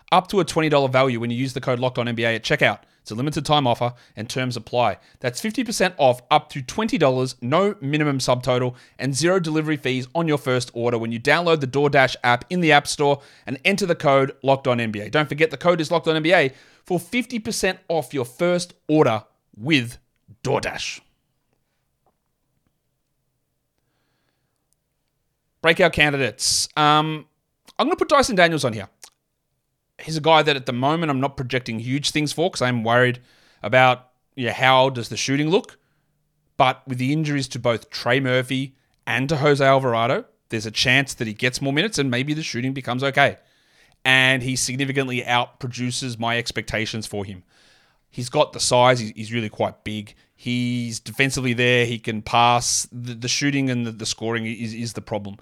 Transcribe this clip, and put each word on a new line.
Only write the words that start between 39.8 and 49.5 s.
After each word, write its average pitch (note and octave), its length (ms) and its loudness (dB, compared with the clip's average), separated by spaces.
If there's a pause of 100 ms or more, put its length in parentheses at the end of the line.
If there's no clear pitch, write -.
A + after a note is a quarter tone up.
there's A2 180 -4
a G#2+ 60 -8
chance C3 420 2
that A2+ 140 -6
he G#2 60 -8
gets B2 260 -2
more C3+ 120 -2
minutes F#3 260 -2
and C#3 120 -2
maybe C3 240 -2
the D#3 80 -6
shooting C3 300 -4
becomes B2+ 320 -6
okay. C3+ 340 2 (640)
And C3 380 4
he B2+ 140 -4
significantly C3 640 -4
outproduces A#2+ 960 -4
my A#2 200 -2
expectations A2 680 -6
for G2+ 180 -8
him. F#2+ 200 -14 (640)
He's B2 180 -10
got - 240 0
the - 80 -12
size. B2 400 4
He's, G#2+ 100 -6
he's A2 220 -12
really A2+ 160 -4
quite G2+ 360 -6